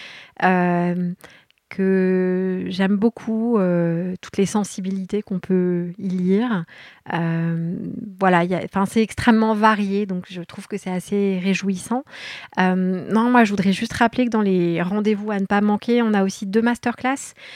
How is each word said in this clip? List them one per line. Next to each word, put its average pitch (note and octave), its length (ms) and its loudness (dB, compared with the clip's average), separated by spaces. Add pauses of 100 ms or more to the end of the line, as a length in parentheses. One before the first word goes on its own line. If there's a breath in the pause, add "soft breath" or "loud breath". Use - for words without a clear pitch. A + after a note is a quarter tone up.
(440 loud breath)
Euh, F3 680 2 (600 loud breath)
que F#3 960 0
j'aime F#3+ 300 0
beaucoup, A3+ 600 0
euh, F3 640 0
toutes - 160 -10
les G3 80 2
sensibilités G3 760 -4
qu'on F#3 160 -6
peut F3+ 580 0
y G3 100 -8
lire. F#3 580 0 (480 loud breath)
Euh, E3 640 -2 (440)
voilà, F3+ 240 4
y F3+ 100 0
a, E3+ 100 -2
enfin, G3 220 0
c'est A3 160 0
extrêmement A3 540 2
varié, G#3 500 2
donc F#3 240 -6
je F3+ 120 -10
trouve - 260 -14
que G3+ 100 -8
c'est F#3+ 140 -8
assez F#3+ 520 -2
réjouissant. G3 600 -2 (560 loud breath)
Euh, F#3 520 0
non, A3+ 200 2
moi, B3 120 8
je G#3 60 4
voudrais G3 240 2
juste A3+ 200 -4
rappeler B3 320 2
que A#3+ 40 -2
dans G#3+ 140 0
les F3 400 2
rendez-vous G#3 480 0
à G3+ 80 -2
ne G3 80 -2
pas G3+ 140 2
manquer, G#3 420 2
on A3 100 2
a G3 100 4
aussi F#3+ 220 -4
deux G3 160 2
masterclass, A#3+ 720 -2 (220 loud breath)